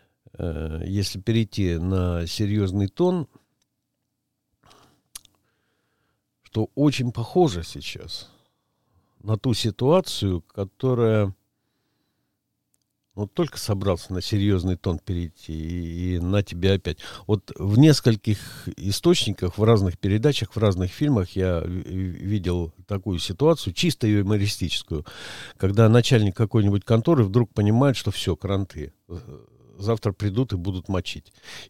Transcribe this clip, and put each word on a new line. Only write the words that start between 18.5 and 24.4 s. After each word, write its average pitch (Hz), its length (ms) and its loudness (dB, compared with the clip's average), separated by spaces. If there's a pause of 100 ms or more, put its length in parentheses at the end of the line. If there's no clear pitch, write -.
источниках, 98 800 0
в 104 40 2
разных 98 360 4
передачах, 110 540 0
в - 60 -6
разных 92 320 2
фильмах 131 460 0
я 92 240 0
в-, 82 60 -6
в-, 90 240 -8
видел 90 840 -4 (140)
такую 95 320 -4
ситуацию, 135 560 0
чисто 151 320 0
юмористическую, 101 960 0 (540)